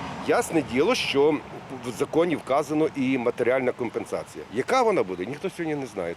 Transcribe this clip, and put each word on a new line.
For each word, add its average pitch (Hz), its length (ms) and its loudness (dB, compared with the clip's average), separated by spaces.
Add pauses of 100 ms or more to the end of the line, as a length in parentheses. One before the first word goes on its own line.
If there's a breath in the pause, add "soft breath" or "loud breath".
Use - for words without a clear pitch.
(280)
Ясне 165 340 2 (100)
діло, 165 220 4
що 143 440 4 (480)
в 127 120 -4
законі 156 380 2
вказано 147 600 0
і 131 220 2
матеріальна 123 540 2
компенсація. 95 720 -6 (100)
Яка 247 280 2
вона 196 200 4
буде, 92 240 -4
ніхто 147 240 -6
сьогодні 160 240 -4
не 139 120 -4
знає, 92 300 -6